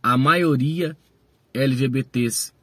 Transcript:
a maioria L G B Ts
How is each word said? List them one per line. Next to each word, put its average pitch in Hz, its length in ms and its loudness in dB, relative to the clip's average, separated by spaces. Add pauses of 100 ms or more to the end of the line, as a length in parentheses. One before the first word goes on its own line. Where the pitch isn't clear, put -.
a 123 160 2
maioria 156 760 0 (600)
L 131 200 0
G 131 140 0
B 131 140 -2
Ts 120 500 -4 (100)